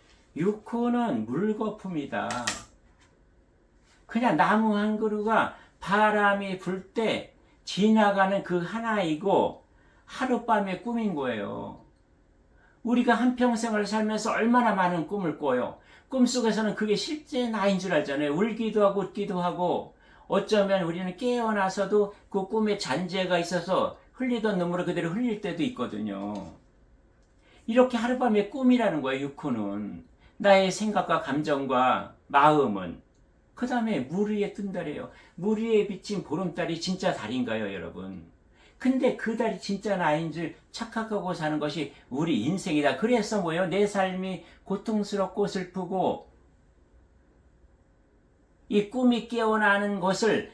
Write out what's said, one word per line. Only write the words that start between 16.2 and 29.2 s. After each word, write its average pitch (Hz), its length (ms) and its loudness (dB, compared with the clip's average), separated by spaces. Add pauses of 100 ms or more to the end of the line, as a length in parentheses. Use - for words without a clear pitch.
그게 214 200 0
실제 247 540 -4
나인 202 280 0
줄 180 160 -2
알잖아요. 143 400 0
울기도 214 520 2
하고 196 160 2
웃기도 185 400 -4
하고 175 540 -2 (320)
어쩌면 196 560 2
우리는 180 340 -4
깨어나서도 208 960 0 (160)
그 190 180 -2
꿈에 214 300 0
잔재가 180 640 -2
있어서 170 580 -2 (160)
흘리던 220 440 0
눈물을 175 280 -2
그대로 170 240 -2
흘릴 233 320 -2
때도 165 220 -4
있거든요. 107 680 -4 (1300)
이렇게 247 320 4
하룻밤의 220 520 0
꿈이라는 240 520 2
거예요, 135 240 -2